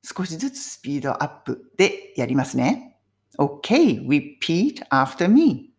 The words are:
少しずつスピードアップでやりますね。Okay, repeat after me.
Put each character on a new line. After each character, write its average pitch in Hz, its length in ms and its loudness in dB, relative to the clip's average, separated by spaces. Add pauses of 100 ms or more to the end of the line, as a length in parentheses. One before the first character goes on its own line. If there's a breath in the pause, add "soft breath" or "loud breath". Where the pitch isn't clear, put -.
少 - 240 -8
し 160 120 -10
ず 262 140 -4
つ - 80 -14
ス - 220 -14
ピ 143 160 -6
ー 131 40 -6
ド 135 100 -2
ア 147 160 -4
ッ - 160 -16
プ - 340 -10
で - 400 0
や 127 80 -2
り 123 100 -2
ま 131 100 2
す - 120 -6
ね。 - 400 -2 (400)
Okay, 143 680 2
repeat 165 840 -2
after 135 400 0
me. 240 500 4